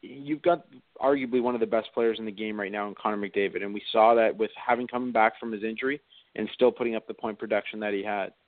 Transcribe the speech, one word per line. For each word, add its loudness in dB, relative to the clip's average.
you've -8
got 2
arguably 2
one 0
of 0
the 2
best 0
players 0
in -8
the -6
game -6
right -4
now -4
in -10
Connor -4
McDavid, -2
and -8
we -8
saw 8
that 4
with 0
having -2
come -6
back 4
from -8
his -8
injury -4
and -4
still 6
putting -4
up -6
the -8
point -8
production -4
that -2
he -2
had. -4